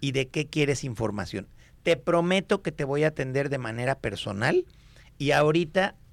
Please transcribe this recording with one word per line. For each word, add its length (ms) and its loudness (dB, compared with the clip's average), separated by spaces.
y 120 -2
de 160 -2
qué 180 -4
quieres 380 0
información. 640 -4
Te 140 2
prometo 680 2
que 80 -6
te 140 -4
voy 180 0
a 60 4
atender 420 -2
de 80 -2
manera 400 -2
personal 680 -2
y 140 0
ahorita, 640 2